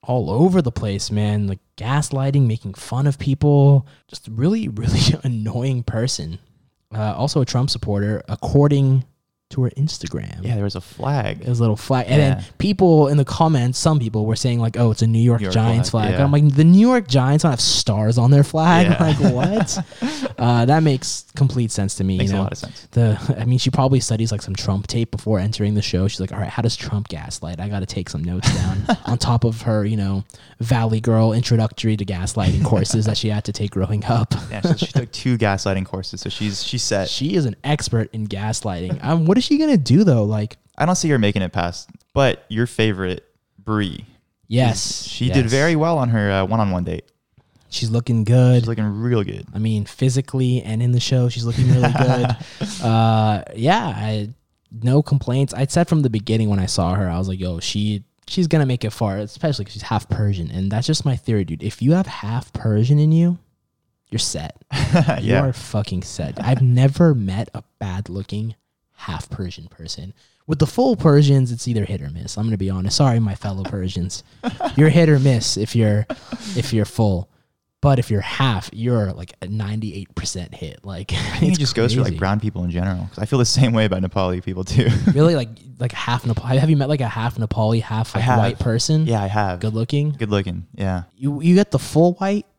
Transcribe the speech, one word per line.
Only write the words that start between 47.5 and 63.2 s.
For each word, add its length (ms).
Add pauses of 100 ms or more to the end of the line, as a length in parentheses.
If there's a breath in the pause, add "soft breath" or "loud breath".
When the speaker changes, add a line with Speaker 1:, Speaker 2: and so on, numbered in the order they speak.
Speaker 1:
She's 200
looking 320
good. 400
Speaker 2:
She's 40
looking 320
real 240
good. 300
Speaker 1:
I 60
mean, 260
physically 800
and 180
in 100
the 80
show, 300
she's 160
looking 240
really 240
good. 420 (240 loud breath)
Speaker 2:
<laughs> 240
Speaker 1:
Uh, 600 (120)
yeah, 300
I, 440 (420)
no 320
complaints. 500
I 140
said 200
from 140
the 80
beginning 400
when 100
I 60
saw 300
her, 140
I 100
was 80
like, 120
"Yo, 200
she, 440 (240)
she's 200
gonna 180
make 200
it 60
far," 260
especially 480
'cause 80
she's 100
half 260
Persian. 400
And 220
that's 160
just 180
my 100
theory, 300
dude. 160
If 200
you 120
have 140
half 460
Persian 460
in 120
you, 260 (720)